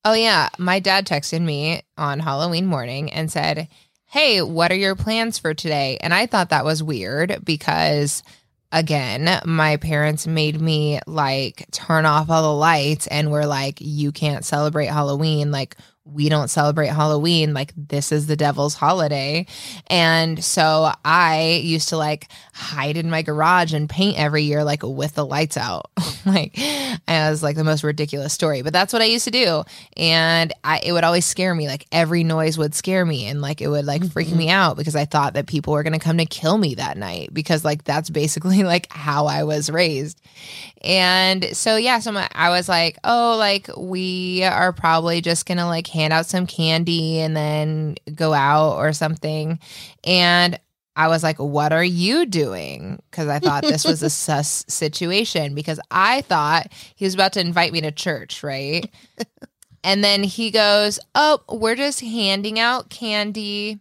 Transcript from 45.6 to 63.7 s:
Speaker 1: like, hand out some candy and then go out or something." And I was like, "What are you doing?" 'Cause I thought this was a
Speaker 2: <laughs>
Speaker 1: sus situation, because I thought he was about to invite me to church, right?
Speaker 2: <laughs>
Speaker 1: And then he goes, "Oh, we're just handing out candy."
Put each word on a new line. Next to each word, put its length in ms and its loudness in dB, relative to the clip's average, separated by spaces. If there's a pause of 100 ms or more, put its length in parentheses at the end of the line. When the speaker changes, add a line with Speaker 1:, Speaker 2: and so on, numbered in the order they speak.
Speaker 1:
like, 200 -2
hand 260 0
out 140 2
some 200 -2
candy 760 0
and 140 -2
then 600 -2 (200)
go 200 0
out 420 4
or 160 0
something." 680 -4 (440)
And 540 4 (360)
I 120 2
was 160 2
like, 160 0
"What 340 0
are 120 4
you 420 2
doing?" 720 -4 (120)
'Cause 160 -4
I 100 0
thought 240 0
this 220 0
was 180 0
a 80 0
Speaker 2:
<laughs> 160 -4
Speaker 1:
sus 420 -2
situation, 840 -2
because 240 -6 (140)
I 300 2
thought 440 2 (300)
he 80 -4
was 100 -2
about 200 2
to 60 -2
invite 320 0
me 100 -2
to 100 -4
church, 500 -6
right? 460 -4 (280)
Speaker 2:
<laughs> 120 -8 (560)
Speaker 1:
And 180 2
then 220 2
he 260 -4
goes, 480 4 (160)
"Oh, 340 4
we're 280 -2
just 240 -2
handing 580 -2
out 320 0
candy." 920 -4